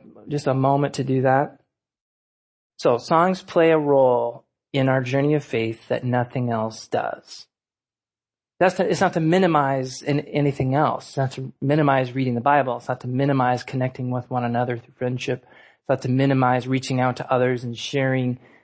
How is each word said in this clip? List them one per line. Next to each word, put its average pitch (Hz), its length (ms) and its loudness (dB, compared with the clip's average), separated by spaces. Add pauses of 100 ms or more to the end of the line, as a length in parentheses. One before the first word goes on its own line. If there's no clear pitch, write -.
(280)
just 147 180 -4
a 131 80 2
moment 139 400 2
to 131 100 -4
do 131 180 0
that. 135 380 2 (1160)
So 123 200 2
songs 175 440 2
play 165 280 2
a 160 80 4
role 127 640 2 (280)
in 135 160 2
our 131 120 2
journey 139 340 0
of 139 100 -2
faith 113 440 -6
that 123 160 -4
nothing 123 460 -2
else 110 360 -6
does. - 600 -8 (1120)
That's 180 180 2
to, 185 120 0
it's - 120 -2
not 185 140 2
to 170 60 0
minimize 151 840 2
in, 143 180 0
anything 139 540 -2
else. 143 340 0
It's - 80 -14
not 131 160 -2
to 131 280 -12
minimize 135 540 0
reading 127 200 -2
the 117 60 -2
Bible. 135 360 2
It's - 120 -12
not 127 120 -6
to 127 80 -10
minimize 127 560 0
connecting 127 460 -6
with 123 200 -6
one 123 140 -4
another 120 340 -2
through - 160 -20
friendship. 127 500 -6
It's - 440 -18
not 131 140 0
to 131 60 -4
minimize 127 600 2
reaching 131 320 -2
out 127 160 0
to - 160 -6
others 123 320 0
and 117 120 -8
sharing 131 640 -2 (260)